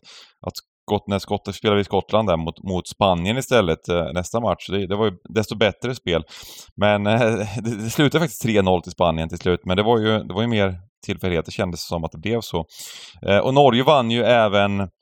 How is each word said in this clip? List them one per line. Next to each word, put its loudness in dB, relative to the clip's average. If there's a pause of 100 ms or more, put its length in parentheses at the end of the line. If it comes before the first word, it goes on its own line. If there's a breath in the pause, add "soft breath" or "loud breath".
(460 loud breath)
att -6
Skott-, -6
när 0
Skott-, -6
spelar 0
vi 4
i -2
Skottland 0
där 2
mot, -6
mot -4
Spanien 0
istället, 0
eh, 0 (100)
nästa -4
match. -4
Det, -2
det -4
var 0
ju -2 (220)
desto -2
bättre -2
spel. -2 (520 loud breath)
Men, 2
eh, 2
<laughs> -2
det, -4
det -6
slutade 2
faktiskt -8
tre 4
noll 2
till -14
Spanien 0
till -10
slut, 0
men 0
det 2
var 2
ju, 0
det -8
var -2
ju -2
mer 0 (320)
tillfälligheter, -4
kändes -4
det -10
som, -4
att -6
det -16
blev -2
så. -6 (600 loud breath)
Eh, 6
och 2
Norge 6
vann 4
ju 0
även 2 (140)